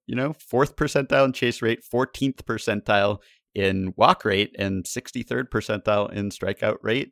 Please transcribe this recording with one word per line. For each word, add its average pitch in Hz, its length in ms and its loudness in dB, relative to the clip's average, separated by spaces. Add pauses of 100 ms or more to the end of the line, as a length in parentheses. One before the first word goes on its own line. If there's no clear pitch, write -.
you 120 80 -6
know, 139 180 -2 (160)
fourth 127 260 2
percentile 139 500 2
in 131 80 0
chase 120 280 -2
rate, 117 220 0
fourteenth 131 600 -2
percentile 104 760 0 (340)
in 95 440 0
walk - 280 4
rate, 104 320 0
and 95 300 -4
sixty-third 123 640 -6
percentile 104 600 0
in 104 180 -4
strikeout 101 520 -4
rate 113 300 -2